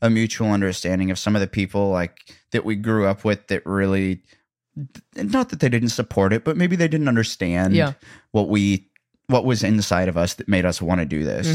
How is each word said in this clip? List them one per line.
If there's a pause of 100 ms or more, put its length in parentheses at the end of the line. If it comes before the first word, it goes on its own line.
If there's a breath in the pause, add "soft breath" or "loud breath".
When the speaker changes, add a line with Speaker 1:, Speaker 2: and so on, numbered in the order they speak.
Speaker 1:
a
mutual
understanding
of
some
of
the
people,
like, (320 loud breath)
that
we
grew
up
with
that
really, (960 soft breath)
not
that
they
didn't
support
it,
but
maybe
they
didn't
understand
Speaker 2:
Yeah. (380 loud breath)
Speaker 1:
what
we, (380)
what
was
inside
of
us
that
made
us
wanna
do
this.